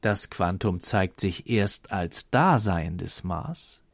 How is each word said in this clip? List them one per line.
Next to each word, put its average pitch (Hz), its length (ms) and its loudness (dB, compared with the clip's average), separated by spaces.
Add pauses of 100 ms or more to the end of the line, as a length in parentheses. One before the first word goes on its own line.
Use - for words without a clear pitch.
Das 104 300 0
Quantum 92 500 0
zeigt 95 400 0
sich - 280 -2
erst 101 440 0
als 90 380 -4
daseiendes 104 960 2
Maß - 580 -8 (120)